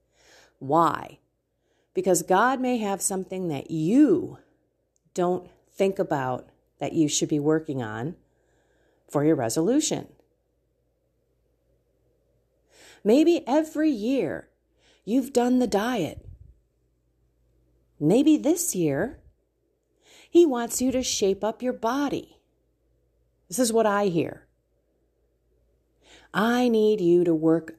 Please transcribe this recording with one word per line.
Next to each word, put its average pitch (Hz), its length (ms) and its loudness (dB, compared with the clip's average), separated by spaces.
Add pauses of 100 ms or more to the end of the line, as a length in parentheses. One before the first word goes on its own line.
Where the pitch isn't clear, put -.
(580)
Why? 151 600 -2 (760)
Because 180 280 2
God 233 380 2
may 254 160 -2
have 196 240 -4
something 185 480 -6
that 139 220 -6
you 180 640 2 (800)
don't 180 340 -2 (240)
think 196 260 -2
about 135 520 -4 (280)
that 143 140 -6
you 156 160 2
should 151 220 -4
be 151 100 0
working 151 420 -2
on 113 340 -8 (920)
for 143 160 -2
your 156 100 4
resolution. 160 760 -2 (3000)
Maybe 294 460 4
every 311 400 0
year 214 600 -4 (560)
you've 240 260 -2
done 247 260 2
the 247 80 2
diet. 202 560 -4 (1800)
Maybe 262 380 4
this 269 400 -2
year 170 460 -2 (1040)
He 339 160 6
wants 240 380 -2
you 254 100 0
to 254 100 -2
shape 196 400 -2
up 220 200 -6
your 247 100 -2
body. 247 680 -6 (1080)
This 170 100 -8
is 233 140 0
what 226 140 2
I 202 220 0
hear. - 380 -4 (1900)
"I 240 340 2
need 214 320 2
you 175 240 4
to 170 100 2
work 160 440 0